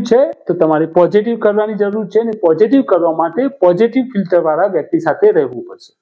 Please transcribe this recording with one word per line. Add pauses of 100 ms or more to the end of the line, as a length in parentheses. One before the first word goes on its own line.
છે, (280)
તો
તમારે (120)
પોઝિટિવ
કરવાની
જરૂર
છે
અને (100)
પોઝિટિવ (100)
કરવા
માટે (220)
પોઝિટિવ (100)
ફિલ્ટરવાળા
વ્યક્તિ
સાથે (100)
રહેવું
પડશે. (100)